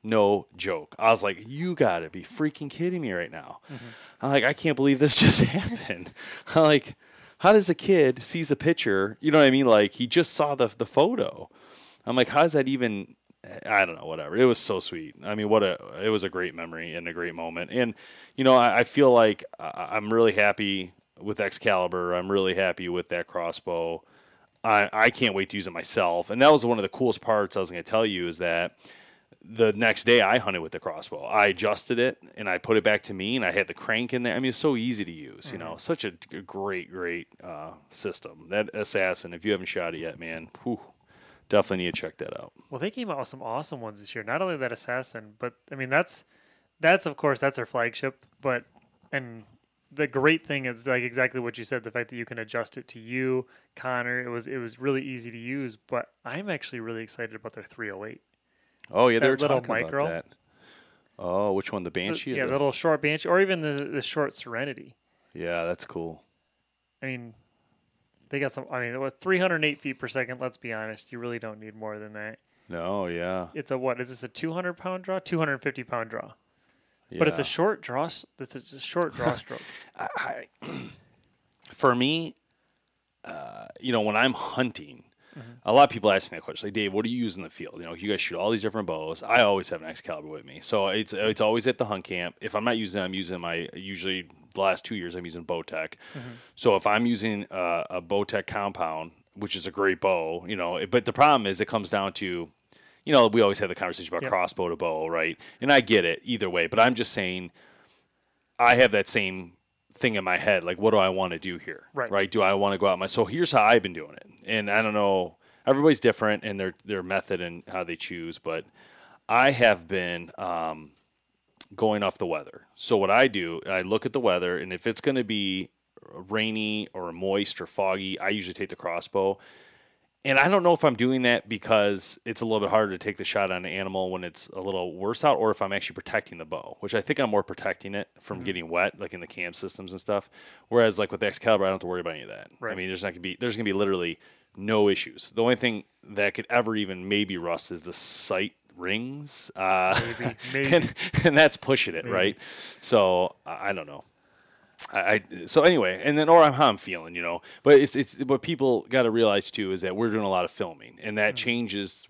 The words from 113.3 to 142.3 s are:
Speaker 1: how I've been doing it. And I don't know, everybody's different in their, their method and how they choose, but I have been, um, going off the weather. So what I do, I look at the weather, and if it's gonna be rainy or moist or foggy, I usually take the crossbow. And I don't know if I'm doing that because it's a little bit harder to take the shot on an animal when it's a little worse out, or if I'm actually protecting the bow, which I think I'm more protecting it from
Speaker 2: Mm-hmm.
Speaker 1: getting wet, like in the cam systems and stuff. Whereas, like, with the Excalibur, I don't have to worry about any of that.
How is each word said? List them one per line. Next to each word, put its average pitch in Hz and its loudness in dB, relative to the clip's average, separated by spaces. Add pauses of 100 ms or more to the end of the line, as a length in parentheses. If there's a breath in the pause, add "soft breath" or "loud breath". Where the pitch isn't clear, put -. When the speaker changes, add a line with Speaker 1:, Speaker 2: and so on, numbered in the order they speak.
Speaker 1:
how 123 6
I've 110 6
been 95 -6
doing 78 -12
it. - -20 (200)
And 104 -2
I 107 2
don't 107 -2
know, 98 2 (300 soft breath)
everybody's 139 6
different 107 2
in 104 -6
their, 92 -4 (100)
their 98 -6
method 92 -4
and 85 -10
how 92 -6
they 85 -10
choose, 82 -10
but 80 -6 (640 soft breath)
I 127 4
have 107 4
been, 87 -4
um, 80 -6 (800)
going 107 0
off 95 -2
the 98 -4
weather. 78 -8 (100)
So - 0
what 98 2
I 127 8
do, 87 -4
I 92 -2
look 101 0
at 135 -4
the 139 -2
weather, 90 2
and 92 -8
if 90 -6
it's 113 -2
gonna 131 0
be 98 -4 (580)
rainy 107 -4
or 90 -8
moist 98 -2
or 87 -10
foggy, 95 -4
I 95 -4
usually 92 -6
take 98 -8
the - -12
crossbow. 95 -2 (840 soft breath)
And 135 2
I 143 6
don't 190 2
know 175 6
if 156 0
I'm 135 6
doing 127 0
that 120 2
because 104 2
it's 117 -6
a - -2
little 110 2
bit 98 0
harder 107 4
to 90 -8
take 104 -6
the 95 -8
shot 98 0
on 90 -6
an 82 -8
animal 95 -4
when 92 -6
it's - -10
a - -12
little 92 -4
worse 101 -4
out, 147 4
or 110 4
if 101 0
I'm 98 -4
actually - -6
protecting - -6
the 82 -12
bow, - -12
which 101 -6
I 110 2
think 143 -4
I'm 127 0
more 101 2
protecting 98 -6
it 101 -6 (120)
from - -12
Speaker 2:
Mm-hmm. 87 -12
Speaker 1:
getting 90 -6
wet, 87 0
like 95 -12
in 90 -12
the 85 -16
cam 87 -10
systems 95 -10
and 92 -10
stuff. 101 -2 (400 loud breath)
Whereas, 113 4
like, 104 0
with 101 -6
the 110 0
Excalibur, 101 2
I 95 2
don't 95 0
have 92 -6
to 90 -10
worry 90 -4
about 82 -4
any 71 -14
of 52 -16
that. 50 -16 (100)